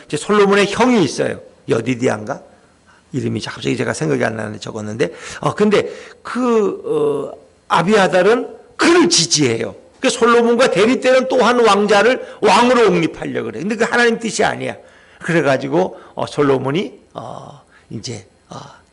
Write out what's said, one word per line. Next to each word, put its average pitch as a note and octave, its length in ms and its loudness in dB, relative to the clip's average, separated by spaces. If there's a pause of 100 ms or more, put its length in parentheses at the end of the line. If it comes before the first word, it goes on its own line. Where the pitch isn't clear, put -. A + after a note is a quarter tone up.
이제 - 140 -6
솔로몬의 G3+ 480 4
형이 A#3+ 360 2
있어요. C3 380 -2 (300)
여디디아인가? A#2 720 -4 (680)
이름이 A#2 280 -4
갑자기 C3 340 -6
제가 A#2+ 200 -4
생각이 C#3+ 280 -4
안 A2+ 140 -2
나는데 G#2+ 220 -8
적었는데, A2 560 -8 (260)
어, - 140 -2
근데 G3+ 360 0 (320)
그, A3+ 600 -2
어, D3 540 -4 (300)
아비아달은 F#3+ 840 2 (220)
그를 E4+ 320 4
지지해요. A#2 680 0 (240)
그 B3+ 100 0
솔로몬과 A#3 600 4
대립되는 B3+ 560 2
또 B3+ 140 2
한 A#3+ 180 2
왕자를 G#3 800 2
왕으로 A#3 480 4
옹립하려고 D#3 580 -2
그래. A2 140 -10
근데 G#3+ 160 -4
그 G#3+ 80 -2
하나님 A#3 340 0
뜻이 A3+ 240 -4
아니야. B2+ 320 -4 (480)
그래가지고, D3 800 0 (160)
어, C3 100 -4
솔로몬이, C#3 680 0 (200)
어, - 480 -14 (260)
이제, A2+ 380 -12 (220)
어, - 100 -16 (340)